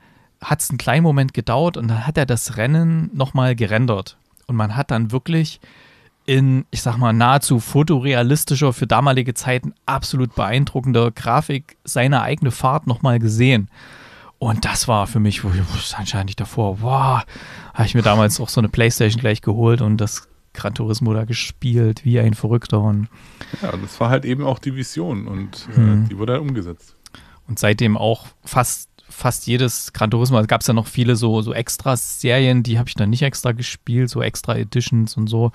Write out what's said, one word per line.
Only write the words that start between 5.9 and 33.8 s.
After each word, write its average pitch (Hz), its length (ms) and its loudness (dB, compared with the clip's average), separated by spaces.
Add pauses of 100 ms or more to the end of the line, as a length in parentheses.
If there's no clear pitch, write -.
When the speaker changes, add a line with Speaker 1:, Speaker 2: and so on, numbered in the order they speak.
Speaker 1:
in, 131 460 2
ich - 120 -6
sag 117 140 -2
mal, 120 160 2
nahezu 123 460 4
fotorealistischer, 139 1120 2
für 120 140 -4
damalige 127 460 2
Zeiten 127 400 -4 (120)
absolut 131 500 -2
beeindruckender 120 760 0
Grafik 131 720 -2
seine 131 380 2
eigene 127 300 0
Fahrt 135 360 -2
nochmal 120 320 2
gesehen. 113 500 2 (720)
Und 110 240 0
das - 220 -4
war 104 180 2
für - 140 -2
mich, 104 240 0
wo 104 60 -2
ich, 92 100 2
wo 92 180 -2
ich - 180 -8
anscheinend 98 340 -4
nicht - 100 -8
davor, 101 420 -2
wow, 131 400 0 (540)
hab 110 100 2
ich 101 80 -2
mir 117 80 4
damals 107 400 4
auch 110 80 -6
so - 100 0
eine 107 100 2
Playstation 117 520 2
gleich 107 220 -2
geholt 117 380 2
und 107 160 2
das - 320 -6 (240)
Gran 104 200 -8
Turismo 110 400 -2
da 110 120 -2
gespielt, 117 800 -2
wie 120 140 4
ein 110 140 4
Verrückter. 110 480 0
Und 104 260 0 (540)
Speaker 2:
Ja, 196 160 -4
das 101 220 -12
war 117 100 2
halt 135 160 2
eben 131 180 -2
auch 135 140 0
die 135 180 -8
Vision 131 520 -6
und, 98 460 -10
äh, - 20 -12
Speaker 1:
Hm. 107 340 6
Speaker 2:
die 95 80 -8
wurde 110 160 -2
halt 147 80 -2
umgesetzt. 104 540 -8 (520)
Speaker 1:
Und 107 120 -8
seitdem 107 380 2
auch 110 280 -2 (180)
fast, - 460 -4 (180)
fast - 380 -4
jedes 123 480 -2
Gran 110 160 -2
Turismo, 120 280 2
also 107 100 2
gab's 113 180 0
ja 123 80 2
noch 110 140 0
viele 120 280 2
so, 110 280 2
so 110 100 -6
Extra-Serien, 127 1120 0
die 117 160 0
hab 123 80 0
ich - 80 -12
dann 104 160 2
nicht 123 100 0
extra 135 300 0
gespielt, 120 580 -4